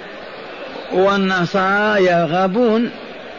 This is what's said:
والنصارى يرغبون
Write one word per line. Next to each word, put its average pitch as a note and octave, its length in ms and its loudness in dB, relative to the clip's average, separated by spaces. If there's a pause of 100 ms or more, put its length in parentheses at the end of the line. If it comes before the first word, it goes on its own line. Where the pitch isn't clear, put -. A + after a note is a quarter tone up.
(920)
والنصارى F#3+ 1120 2
يرغبون F#3+ 840 2 (500)